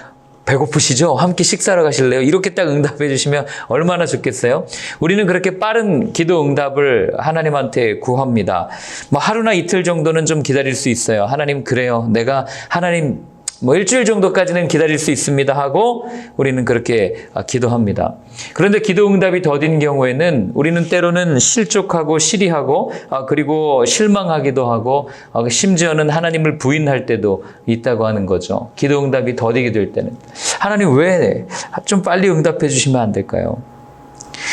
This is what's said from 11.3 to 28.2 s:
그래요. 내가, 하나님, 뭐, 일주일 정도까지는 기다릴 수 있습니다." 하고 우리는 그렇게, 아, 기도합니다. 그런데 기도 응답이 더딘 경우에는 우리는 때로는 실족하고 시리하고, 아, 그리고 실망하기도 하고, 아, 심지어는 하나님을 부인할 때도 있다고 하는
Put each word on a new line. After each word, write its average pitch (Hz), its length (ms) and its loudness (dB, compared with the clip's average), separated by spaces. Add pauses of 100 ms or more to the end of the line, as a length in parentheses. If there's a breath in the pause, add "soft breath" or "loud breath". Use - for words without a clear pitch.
그래요. 120 480 -2
내가, 131 340 0 (240 loud breath)
하나님, 170 540 -2 (380)
뭐, 127 160 4
일주일 233 260 2
정도까지는 185 640 2
기다릴 156 320 2
수 151 120 0
있습니다." 139 460 0
하고 190 480 0 (300 loud breath)
우리는 131 300 0
그렇게, 117 500 0 (180 loud breath)
아, 101 100 -6
기도합니다. 117 720 0 (380 loud breath)
그런데 202 260 2
기도 202 280 2
응답이 185 340 2
더딘 156 380 2
경우에는 139 760 0
우리는 165 360 0
때로는 175 500 2
실족하고 170 800 0
시리하고, 165 720 0 (180 loud breath)
아, 131 160 -4
그리고 147 600 0
실망하기도 156 840 0
하고, 127 400 0 (220 loud breath)
아, 113 180 -2
심지어는 160 600 2
하나님을 160 480 0
부인할 139 480 0
때도 107 400 0 (200 loud breath)
있다고 117 400 0
하는 107 200 -2